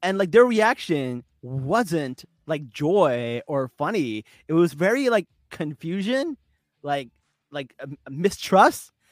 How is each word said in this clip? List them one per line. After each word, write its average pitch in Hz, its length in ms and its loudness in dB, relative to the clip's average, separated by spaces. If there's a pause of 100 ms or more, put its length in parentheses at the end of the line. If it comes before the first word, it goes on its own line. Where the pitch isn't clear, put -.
and, 190 160 -2
like, 185 120 0
their 233 140 10
reaction 175 760 0 (200)
wasn't, 143 800 -4 (240)
like, 151 220 -6
joy 127 800 0
or 139 200 -4 (100)
funny. 143 460 -4 (240)
It 151 60 -4
was 170 200 2
very, 226 360 0
like, 214 180 0 (240)
confusion, 196 840 -6 (460)
like, 143 260 -6 (420)
like, 143 280 -10
a, 139 80 -14 (200)
a 135 40 -16
mistrust. 190 800 2 (200)